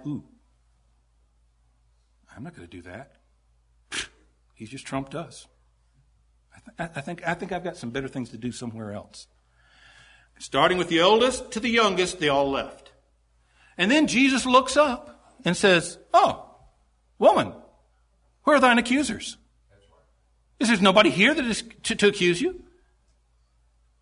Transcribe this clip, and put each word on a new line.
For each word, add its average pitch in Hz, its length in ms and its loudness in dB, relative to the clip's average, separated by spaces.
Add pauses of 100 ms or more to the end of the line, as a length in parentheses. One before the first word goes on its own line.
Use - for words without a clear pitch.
"Ooh, 147 180 -10 (2000)
I'm - 80 -18
not - 120 -16
gonna 87 120 -20
do 87 160 -18
that. 90 340 -18 (1400)
He's 110 160 -18
just 131 160 -18
trumped 139 280 -10
us. 151 320 -14 (1040)
I, - 60 -20
th-, - 200 -20
I, 165 200 -10
I - 20 -10
think, 170 260 -12
I 170 80 -4
think 185 180 -12
I've 175 120 -8
got 170 120 -10
some 120 140 -10
better 135 180 -8
things 127 220 -10
to 113 80 -18
do 120 140 -8
somewhere 113 400 -12
else." - 340 -16 (1120)
Starting 170 400 0
with 170 100 -4
the 170 120 0
oldest 226 520 2
to 220 80 -8
the 240 80 -4
youngest, 196 500 0
they 151 100 0
all 139 220 0
left. - 420 -8 (840)
And 180 120 0
then 285 200 4
Jesus 254 380 2
looks 262 300 2
up - 680 -2
and 175 120 0
says, 180 420 2 (140)
"Oh, - 440 2 (640)
woman, 107 340 4 (920)
where 294 120 4
are 262 40 6
thine 240 180 6
accusers? 240 580 -4 (1200)
Is 240 80 0
there 226 100 2
nobody 202 320 6
here 220 240 2
that 311 100 -2
is 226 200 -4 (200)
to, 220 120 -4
to 208 100 2
accuse 175 340 0
you?" 359 240 -6 (1400)